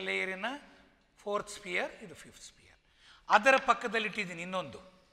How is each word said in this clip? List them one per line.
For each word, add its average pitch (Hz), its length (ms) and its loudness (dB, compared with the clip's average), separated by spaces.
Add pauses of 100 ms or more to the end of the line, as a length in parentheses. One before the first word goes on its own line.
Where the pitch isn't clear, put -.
ಲೇಯರಿನ 190 380 -4 (760)
ಫೋರ್ತ್ 202 360 -6
ಸ್ಪಿಯರ್, 190 340 -4 (120)
ಇದು 160 200 -16
ಫಿಫ್ತ್ - 200 -20
ಸ್ಪಿಯರ್. - 360 -20 (500)
ಅದರ 220 260 8 (140)
ಪಕ್ಕದಲ್ಲಿ 226 380 0
ಇಟ್ಟಿದ್ದೀನಿ 180 420 -8
ಇನ್ನೊಂದು, 180 320 -8 (320)